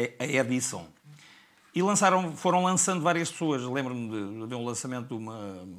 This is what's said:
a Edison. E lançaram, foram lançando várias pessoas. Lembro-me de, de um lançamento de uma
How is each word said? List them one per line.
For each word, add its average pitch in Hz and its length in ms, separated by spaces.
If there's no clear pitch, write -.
a 123 40
Edison. 127 640
E 175 80
lançaram, 185 560
foram 180 260
lançando 185 380
várias 170 300
pessoas. 147 320
Lembro-me 127 440
de, 113 60
de 123 40
um 120 100
lançamento 120 440
de 127 80
uma 107 500